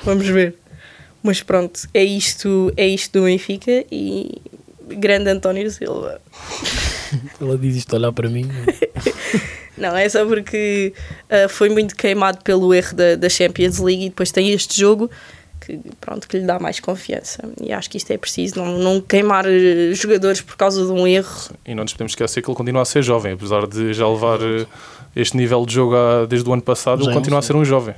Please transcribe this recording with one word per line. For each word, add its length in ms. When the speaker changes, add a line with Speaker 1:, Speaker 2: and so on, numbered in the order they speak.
Speaker 1:
Vamos 220
ver. 300
Mas 200
pronto, 520
é 100
isto, 720
é 100
isto 340
do 40
Benfica 640
e 420
grande 320
António 400
Silva. 500
Speaker 2:
<laughs> 640
Ela 180
diz 180
isto 180
a 40
olhar 140
para 160
mim. 200
Speaker 1:
<laughs> 1300
Não, 200
é 120
só 180
porque, 680
ah, 180
foi 220
muito 260
queimado 480
pelo 300
erro 200
da, 220
da 120
Champions 500
League 280
e 40
depois 200
tem 200
este 280
jogo 320
que, 180
pronto, 280
que 100
lhe 60
dá 140
mais 220
confiança. 600
E 120
acho 160
que 80
isto 140
é 80
preciso, 380
não, 220
não 220
queimar, 460
eh, 480
jogadores 460
por 160
causa 280
de 80
um 140
erro. 340
Speaker 3:
Sim. 140
E 80
não 100
nos 80
podemos 200
esquecer 300
que 80
ele 60
continua 260
a 20
ser 180
jovem, 300
apesar 340
de 280
já 140
levar, 340
eh, 240
este 200
nível 280
de 100
jogo 200
a-, 320
desde 220
o 40
ano 100
passado, 360
Speaker 2:
Já 60
Speaker 3:
ele 80
Speaker 2:
é 40
um 40
Speaker 3:
continua 180
a 40
Speaker 2:
senhor. 160
Speaker 3:
ser 40
um 20
jovem. 340